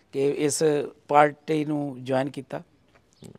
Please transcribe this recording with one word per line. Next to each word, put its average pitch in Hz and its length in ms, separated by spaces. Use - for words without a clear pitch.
ਕਿ 139 180
ਇਸ 147 340
ਪਾਰਟੀ 151 580
ਨੂੰ 143 380
ਜੁਆਇਨ 131 260
ਕੀਤਾ 139 320